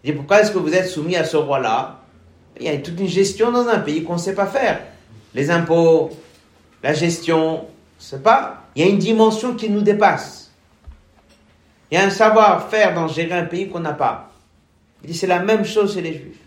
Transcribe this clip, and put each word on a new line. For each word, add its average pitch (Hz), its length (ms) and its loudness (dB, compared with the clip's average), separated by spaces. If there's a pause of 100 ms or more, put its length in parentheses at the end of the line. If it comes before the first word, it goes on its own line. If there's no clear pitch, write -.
Et 147 80 -2
pourquoi 170 300 4
est-ce 208 100 2
que 190 60 -2
vous 160 160 -2
êtes 180 120 2
soumis 165 300 -4
à 156 80 0
ce - 120 -4
roi-là ? 135 640 -2 (600)
Il 120 60 -6
y - 20 -2
a 147 80 -2
toute 170 240 -8
une 190 80 -2
gestion 196 420 0
dans 240 180 2
un 226 100 2
pays 156 260 -2
qu'on 170 140 -4
sait 190 160 -6
pas 196 120 0
faire. 233 340 -2 (540)
Les 139 160 -2
impôts, 165 600 4 (720)
la 139 100 -2
gestion, 160 760 -2 (320)
c'est 135 240 -14
pas. - 420 0 (120)
Il 151 80 2
y - 20 4
a 202 40 6
une 202 80 2
dimension 220 580 2
qui 220 140 -6
nous 208 100 0
dépasse. 202 720 0 (1400)
Il 151 80 -6
y - 0 -
a 196 60 4
un 196 60 2
savoir-faire 214 840 4
dans 165 140 -2
gérer 165 260 -4
un 175 100 -2
pays 180 240 -6
qu'on 170 120 -10
n'a 151 120 -6
pas. 135 380 -4 (720)
Il 147 80 -18
dit, 165 60 -8
c'est 190 100 -4
la 180 140 0
même 202 240 0
chose 202 300 0
chez 180 80 -6
les 160 100 -8
Juifs. - 340 -16